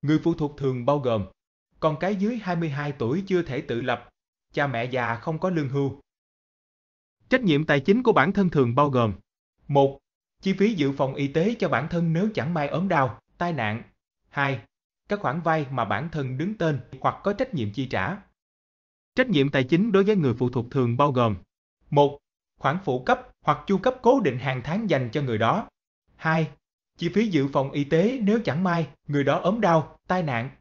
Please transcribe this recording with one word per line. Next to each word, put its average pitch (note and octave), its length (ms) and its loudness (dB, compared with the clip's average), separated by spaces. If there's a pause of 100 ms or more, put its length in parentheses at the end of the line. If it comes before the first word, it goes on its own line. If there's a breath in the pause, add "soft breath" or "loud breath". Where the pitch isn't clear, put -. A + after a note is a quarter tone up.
Người D3+ 220 2
phụ E3 100 2
thuộc D3 220 -6
thường B2+ 300 -2
bao C#3+ 120 2
gồm A2+ 280 0 (540)
con D#3 200 0
cái G3 160 -2
dưới G#3+ 260 -2
hai F3+ 140 -2
mươi E3 120 -2
hai C#3+ 240 -6
tuổi C3+ 340 -2
chưa F3+ 160 0
thể B2+ 180 -6
tự A#2 200 -6
lập, B2 280 -4 (440)
cha D3 140 0
mẹ A#2+ 180 -4
già B2 300 -2
không D#3 240 -6
có F#3 120 0
lương E3 180 -2
hưu. C#3 320 -2 (1300)
Trách B3+ 140 2
nhiệm D#3 220 2
tài D3 160 2
chính G#3 220 2
của A#3 100 4
bản D#3 200 4
thân G3 160 2
thường B2+ 260 2
bao C#3+ 160 4
gồm: A#2 240 2 (540)
một, C#3 300 2 (440)
chi F#3+ 100 0
phí G3+ 220 2
dự C#3+ 180 0
phòng C3+ 220 -2
y C#3 140 -2
tế F3+ 300 0
cho F3+ 100 -2
bản C#3 200 -2
thân E3+ 240 0
nếu F#3 220 0
chẳng C#3 200 -2
may C#3+ 140 -2
ốm F3+ 200 -2
đau, C#3 320 0 (180)
tai F3 140 -2
nạn. A2+ 300 -4 (460)
Hai, C#3 320 -2 (480)
các G3+ 120 -4
khoản D3+ 200 -2
vay D#3+ 300 0
mà B2+ 140 -2
bản G#2+ 280 -4
thân C3 260 -6
đứng G3+ 200 -4
tên D#3 220 0 (200)
hoặc C#3 220 -2
có G3+ 100 -2
trách B3+ 220 -4
nhiệm G#2+ 180 -4
chi C3 140 -6
trả. A2+ 300 -4 (1000)
Trách B3+ 140 2
nhiệm C#3+ 200 2
tài C3+ 160 0
chính F#3+ 280 2
đối G3 120 4
với G#3 120 2
người C#3 180 2
phụ B2 160 0
thuộc A#2+ 200 -4
thường B2 260 0
bao C#3+ 160 4
gồm: A#2 240 2 (540)
một, C#3+ 280 4 (420)
khoản C#3+ 240 0
phụ B2+ 200 -2
cấp B3+ 240 0 (140)
hoặc D3 240 0
chu G3 120 2
cấp B3+ 240 0
cố C#4 180 6
định C3 180 0
hàng B2+ 260 -4
tháng G3 260 -4
dành B2+ 220 0
cho D3 100 -2
người A#2+ 160 -2
đó. A#2+ 300 0 (480)
Hai, D#3+ 340 0 (460)
chi E3 120 -4
phí G#3 180 2
dự C#3+ 220 2
phòng C#3 240 -2
y C#3+ 120 -2
tế F#3 380 2
nếu G#3+ 220 2
chẳng D#3 200 0
may E3+ 240 0 (180)
người C#3+ 180 0
đó C#3+ 140 2
ốm G3 220 0
đau, E3 380 2 (100)
tai F#3 140 0
nạn. C3 280 -2 (100)